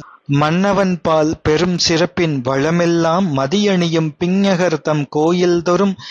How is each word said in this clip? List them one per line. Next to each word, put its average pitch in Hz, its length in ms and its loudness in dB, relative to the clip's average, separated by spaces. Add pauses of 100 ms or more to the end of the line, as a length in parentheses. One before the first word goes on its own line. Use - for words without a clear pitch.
(260)
"மன்னவன் 180 760 0
பால் 160 420 0
பெரும் 170 340 0
சிறப்பின் 165 640 0
வளமெல்லாம் 165 960 0
மதியணியும் 170 800 0
பிஞகர் 180 640 0
தம் 151 280 -2
கோயில் 175 520 0
தொறும் 180 340 0 (160)